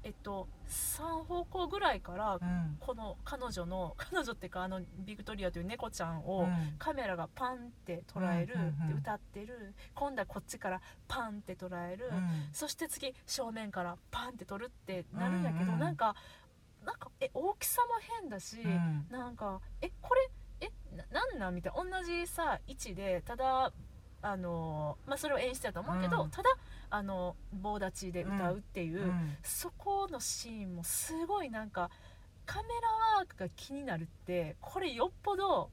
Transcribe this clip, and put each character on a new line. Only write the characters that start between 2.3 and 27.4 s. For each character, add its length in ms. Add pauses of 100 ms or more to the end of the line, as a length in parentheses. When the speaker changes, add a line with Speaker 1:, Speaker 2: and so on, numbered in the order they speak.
Speaker 2:
う 20
ん。 420
Speaker 1:
こ 140
の 320
彼 260
女 140
の、 320
彼 260
女 80
っ 60
て 80
い 40
う 20
か、 120
あ 40
の 120 (200)
ビ 180
ク 60
ト 120
リ 100
ア 60
と 80
い 40
う 20
猫 260
ち 100
ゃ 80
ん 160
を、 180
Speaker 2:
う 20
ん。 320
Speaker 1:
カ 160
メ 120
ラ 120
が 160
パ 160
ン 60
っ 20 (280)
て 220
捉 240
え 140
る。 100
Speaker 2:
う 20
ん 40
う 20
ん 40
う 40 (140)
ん。 20
Speaker 1:
で、 60
歌 220
っ 40
て 260
る。 280 (220)
今 200
度 60
は 40
こ 140
っ 80
ち 120
か 100
ら 120 (280)
パ 200
ン 100
っ 20
て 140
捉 200 (100)
え 120
る。 120
Speaker 2:
う 60
ん。 380
Speaker 1:
そ 160
し 60
て 120
次、 260 (120)
正 260
面 180
か 140
ら 140 (140)
パ 160
ン 20
っ 40
て 120
撮 120
る 100
っ 20 (160)
て 180 (100)
な 140
る 120
ん 40
や 80
け 140
ど、 0
Speaker 2:
う 60
ん 20
う 40
ん。 20
Speaker 1:
な 120
ん 60
か、 180 (680)
な 80
ん 40
か、 120 (100)
え、 140
大 220
き 100
さ 220
も 80 (260)
変 80
だ 100
し、 220
Speaker 2:
う 60
ん。 420
Speaker 1:
な 180
ん 80
か、 240 (220)
え、 100 (100)
こ 120
れ、 160 (320)
え、 100 (240)
な-、 160
な 140
ん 140
な 100
ん？ 60
み 60
た 100
い 20
な。 260
同 60
じ 220
さ、 400
位 60
置 220
で、 300
た 100
だ、 380 (460)
あ 160
の、 680
ま 80
あ、 40
そ 120
れ 60
を 40
演 140
出 140
や 60
と 60
思 200
う 20
け 60
ど、 160
Speaker 2:
う 40
ん。 40
Speaker 1:
た 100
だ、 80 (400)
あ 140
の、 320 (180)